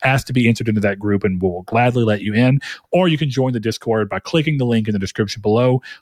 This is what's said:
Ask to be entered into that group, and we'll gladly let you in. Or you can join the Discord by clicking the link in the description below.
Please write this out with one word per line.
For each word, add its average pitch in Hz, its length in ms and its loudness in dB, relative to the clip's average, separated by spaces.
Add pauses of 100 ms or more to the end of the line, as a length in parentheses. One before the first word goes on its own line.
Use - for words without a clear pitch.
Ask 123 260 0
to 131 40 -8
be 123 160 2
entered 113 180 0
into 107 140 0
that 98 180 0
group, 101 260 0
and 92 180 0
we'll 90 220 0
gladly 120 400 2
let 104 180 0
you 107 100 -4
in. 127 260 4 (320)
Or 180 160 2
you 156 120 2
can 156 100 -2
join 127 240 0
the 117 80 -2
Discord 110 480 -2
by 95 120 -6
clicking 156 360 -2
the 131 80 0
link 113 240 0
in 107 60 0
the 101 40 0
description 101 440 -4
below. 123 400 2 (200)